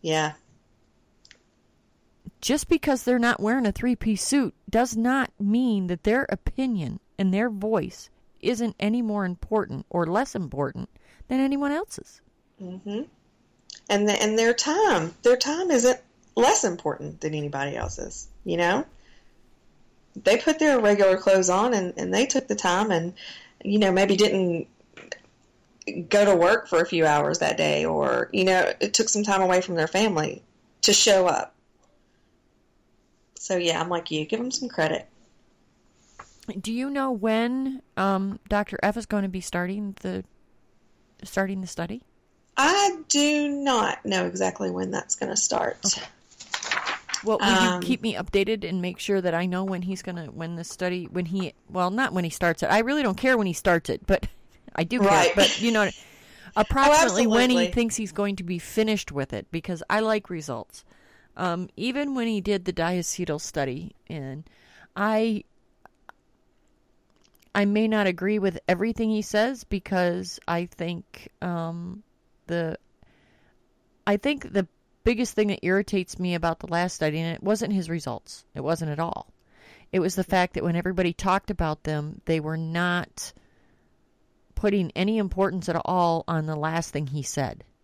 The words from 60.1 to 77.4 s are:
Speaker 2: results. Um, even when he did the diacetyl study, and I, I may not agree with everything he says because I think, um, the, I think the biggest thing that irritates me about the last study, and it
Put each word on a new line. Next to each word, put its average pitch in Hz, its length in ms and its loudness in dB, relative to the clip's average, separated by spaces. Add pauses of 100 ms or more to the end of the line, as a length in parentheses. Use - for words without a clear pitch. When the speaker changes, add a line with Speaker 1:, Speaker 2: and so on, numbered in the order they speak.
Speaker 2:
results. 147 560 -10 (520)
Um, 175 400 -4
even 269 380 -4
when 240 120 -2
he 220 160 -2
did 196 240 -2
the 185 60 -4
diacetyl 170 680 -2
study, 143 540 -6 (140)
and 139 360 -10 (520)
I, 220 480 0 (2000)
I 202 100 4
may 208 240 2
not 214 180 2
agree 190 320 0
with 190 200 0 (100)
everything 220 420 0
he 214 120 0
says 226 420 0
because 180 800 -2
I 170 200 -2
think, - 640 -10 (120)
um, 175 600 -8 (440)
the, 170 320 -4 (1300)
I 202 100 2
think 285 360 -4
the 190 160 0 (360)
biggest 233 300 0
thing 214 140 2
that 196 160 -2
irritates 190 540 0
me 180 160 -2
about 165 260 -2
the - 80 -14
last 175 260 0
study, 156 260 -2
and 165 140 -4
it - 80 -14